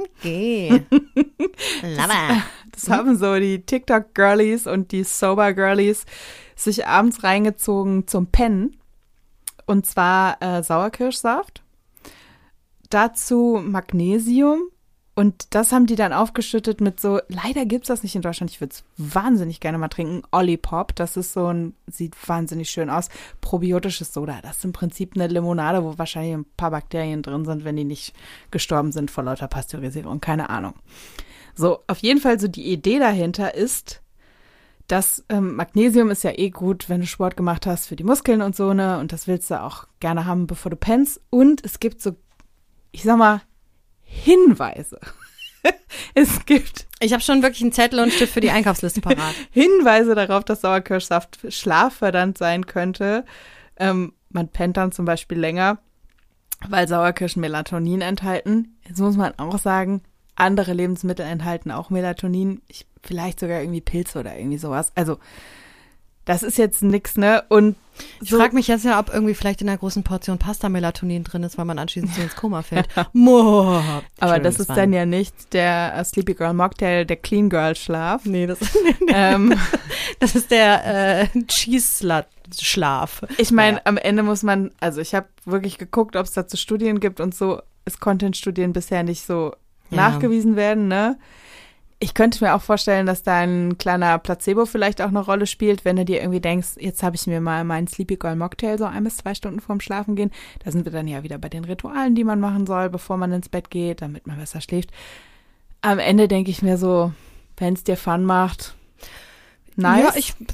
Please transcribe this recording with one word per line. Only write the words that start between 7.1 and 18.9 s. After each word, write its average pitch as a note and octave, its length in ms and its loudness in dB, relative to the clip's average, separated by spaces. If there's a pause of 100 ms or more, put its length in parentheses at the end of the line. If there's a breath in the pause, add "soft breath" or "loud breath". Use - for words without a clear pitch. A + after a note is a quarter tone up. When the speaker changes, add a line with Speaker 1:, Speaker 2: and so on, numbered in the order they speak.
Speaker 2:
reingezogen G3 840 0
zum F3+ 200 -2
Pennen. A3+ 500 2 (880)
Und G3 220 2
zwar, F#3 560 2
äh, F3+ 180 -2
Sauerkirschsaft. A#3 1000 -2 (1300 loud breath)
Dazu A#3 760 2
Magnesium. A3 960 2 (560)
Und G3+ 380 0
das A3 160 2
haben B3 140 6
die A3+ 100 2
dann G3+ 160 0
aufgeschüttet A3 720 -2
mit G3 180 0
so, G3+ 300 0
leider A#3+ 360 -4
gibt's A#3+ 220 -4
das A#3+ 160 -4
nicht G3+ 140 -6
in F3+ 40 -4
Deutschland, E3+ 300 -6
ich - 80 -20
würd's - 240 -12 (140)